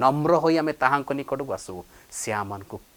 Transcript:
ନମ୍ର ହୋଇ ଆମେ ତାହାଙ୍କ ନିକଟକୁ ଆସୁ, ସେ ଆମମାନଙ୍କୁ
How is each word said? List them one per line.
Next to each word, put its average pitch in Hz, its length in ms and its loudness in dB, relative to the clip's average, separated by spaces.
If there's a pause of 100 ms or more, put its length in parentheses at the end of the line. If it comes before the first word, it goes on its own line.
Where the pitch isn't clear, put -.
ନମ୍ର 147 300 4 (100)
ହୋଇ 165 160 4
ଆମେ 156 140 0 (100)
ତାହାଙ୍କ 135 360 2
ନିକଟକୁ 135 400 -4
ଆସୁ, - 160 -12 (440)
ସେ - 140 -6
ଆମମାନଙ୍କୁ 101 440 -6 (200)